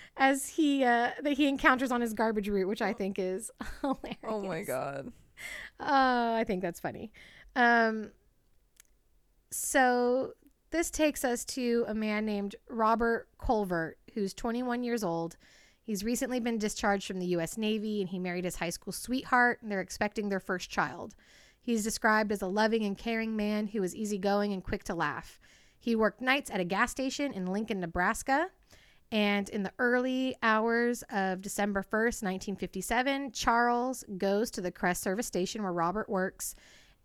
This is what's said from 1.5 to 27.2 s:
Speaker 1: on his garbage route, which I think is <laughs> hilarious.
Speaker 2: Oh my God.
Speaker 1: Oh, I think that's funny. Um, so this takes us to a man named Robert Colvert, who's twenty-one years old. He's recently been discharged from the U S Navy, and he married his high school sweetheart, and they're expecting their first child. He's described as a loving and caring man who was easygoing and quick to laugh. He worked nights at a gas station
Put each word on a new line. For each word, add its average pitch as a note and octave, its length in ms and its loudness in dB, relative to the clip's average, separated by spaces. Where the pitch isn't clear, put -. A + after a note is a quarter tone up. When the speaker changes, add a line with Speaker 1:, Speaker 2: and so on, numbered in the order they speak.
Speaker 1:
on A#3+ 80 2
his A#3 120 0
garbage G#3+ 360 0
route, F#3+ 200 0
which G#3+ 140 -2
I G3+ 100 0
think G3 260 -2
is F#3 320 -4
<laughs> - 140 -10
hilarious. C4 440 -4
Speaker 2:
Oh G#3+ 180 -4
my F3+ 200 -4
God. C#3 500 -4
Speaker 1:
Oh, B3 560 4
I A3+ 80 2
think F#3+ 180 -2
that's F3 180 -4
funny. G#3 300 -8
Um, A3+ 560 4
so B3 840 2
this E4+ 200 0
takes D4+ 340 2
us A#3+ 200 0
to A#3+ 440 0
a A3 60 -4
man G#3+ 300 -2
named G3+ 320 -4
Robert A3+ 600 2
Colvert, F3+ 560 0
who's G3 180 -2
twenty-one A#3+ 500 -4
years A#3 220 -2
old. E3+ 320 -2
He's G3+ 220 -4
recently B3 340 -2
been A#3 200 -2
discharged G3+ 480 0
from F#3+ 120 -4
the F3+ 80 -2
U F3 140 2
S E3 180 -4
Navy, G#3+ 420 -2
and F#3 80 -2
he F3+ 100 -6
married F3+ 260 -4
his F3 120 -4
high E3+ 140 -2
school - 220 -8
sweetheart, B3 680 0
and A3 100 -10
they're G3 100 0
expecting G#3 480 -4
their F#3+ 120 0
first F3+ 300 -4
child. E3+ 440 -2
He's A3+ 240 0
described G#3+ 480 2
as G3+ 100 -4
a G3 40 -2
loving G#3+ 380 2
and G3 140 -2
caring A3+ 380 -4
man G#3+ 320 0
who G#3+ 120 -4
was F3+ 140 -2
easygoing G3+ 580 0
and F#3 120 -6
quick - 200 -6
to G3 100 -6
laugh. D3 440 -4
He A#3 180 0
worked A3 240 2
nights C4 300 0
at F#3+ 100 -2
a F3+ 40 2
gas F#3+ 280 2
station C4+ 400 -2